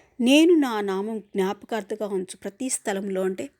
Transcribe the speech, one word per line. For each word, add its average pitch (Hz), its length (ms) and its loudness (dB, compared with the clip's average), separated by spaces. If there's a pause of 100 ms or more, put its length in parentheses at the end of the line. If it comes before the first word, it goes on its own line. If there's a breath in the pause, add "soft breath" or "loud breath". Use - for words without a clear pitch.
(200 soft breath)
నేను 302 340 6
నా 254 280 2
నామం 202 380 -4
జ్ఞాపకార్థంగా 208 880 -4
ఉంచు 190 300 -6
ప్రతి 254 320 -8
స్థలంలో 196 520 -4
అంటే 190 280 -4 (100)